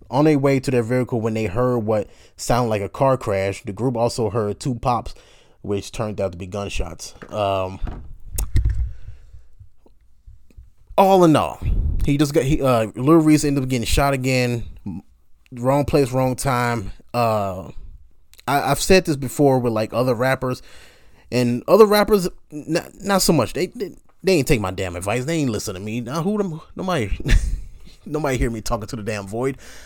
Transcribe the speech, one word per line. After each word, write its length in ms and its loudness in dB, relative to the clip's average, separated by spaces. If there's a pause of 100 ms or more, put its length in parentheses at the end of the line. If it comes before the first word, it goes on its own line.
on 160 2
their 140 4
way 200 2
to 120 -4
their 100 2
vehicle 400 -2
when 140 -2
they 100 -2
heard 340 0
what 280 -2 (280)
sounded 340 0
like 120 0
a 80 -6
car 260 2
crash. 480 -2
The 100 -8
group 220 -2
also 360 0
heard 280 -2
two 140 -4
pops, 400 -2 (480)
which 300 -6
turned 300 -6
out 100 -2
to 60 -12
be 80 -10
gunshots. 680 -6 (160)
Um, 480 -2 (3250)
all 280 8
in 120 8
all, 240 0 (460)
he 140 4
just 160 2
got, 80 4
he, 180 0
uh, 320 2
Lil 240 6
Reese 260 6
ended 200 0
up 60 -4
getting 180 -2
shot 260 2
again. 500 0 (880)
Wrong 340 0
place, 260 2
wrong 240 0
time. 560 -2 (240)
Uh, 560 -2 (760)
I, 220 2
I've 100 0
said 260 4
this 100 0
before 420 2
with, 160 0
like, 180 -2
other 220 0
rappers, 480 -2 (720)
and 360 0
other 200 6
rappers, 420 2 (220)
n-, 500 -6
not 220 0
so 100 4
much. 200 2
They, 120 -4
they, 300 -8 (280)
they 100 4
ain't 140 2
take 140 4
my 80 -2
damn 260 -6
advice. 300 -4
They 120 -4
ain't 120 0
listen 240 -4
to 60 -10
me. 200 -6
Now, 220 -6
who 160 -2
them, 240 -4 (140)
nobody, 340 -2 (520)
<laughs> 440 -18
nobody 320 -2
hear 140 0
me 100 -8
talking 240 -4
to 100 -10
the 60 -8
damn 240 -6
void. 320 -4 (280)